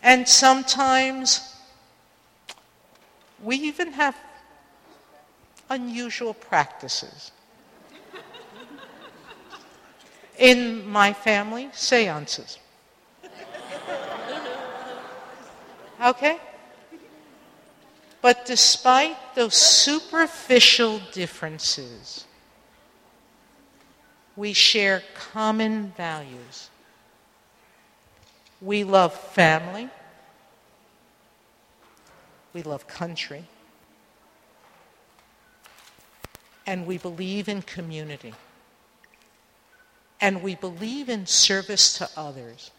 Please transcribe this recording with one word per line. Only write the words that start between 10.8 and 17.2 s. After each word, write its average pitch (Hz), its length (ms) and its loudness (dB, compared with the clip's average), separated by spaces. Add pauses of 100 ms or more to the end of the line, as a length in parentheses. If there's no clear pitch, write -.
my 208 260 4
family, 220 600 -4
seances. 160 840 -2 (3500)
Okay? 269 340 2 (1800)